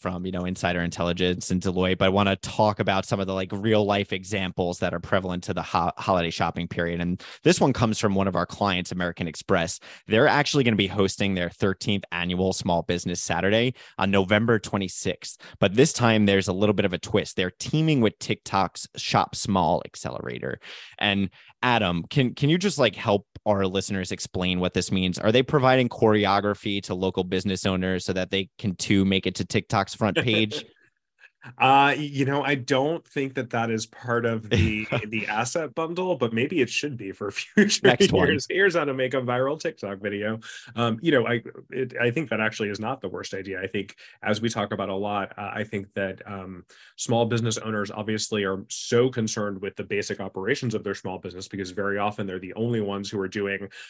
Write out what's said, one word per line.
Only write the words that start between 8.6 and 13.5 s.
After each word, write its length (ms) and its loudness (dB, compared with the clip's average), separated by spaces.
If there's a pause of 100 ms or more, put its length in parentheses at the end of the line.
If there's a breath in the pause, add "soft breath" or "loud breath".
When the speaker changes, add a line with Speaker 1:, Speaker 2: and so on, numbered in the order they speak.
Speaker 1:
American 340 -4
Express. 540 0 (280 loud breath)
They're 200 6
actually 380 4
gonna 100 4
be 120 2
hosting 460 0
their 160 -2
thirteenth 600 -2
annual 400 0
Small 300 0
Business 420 -4
Saturday 500 2 (240 loud breath)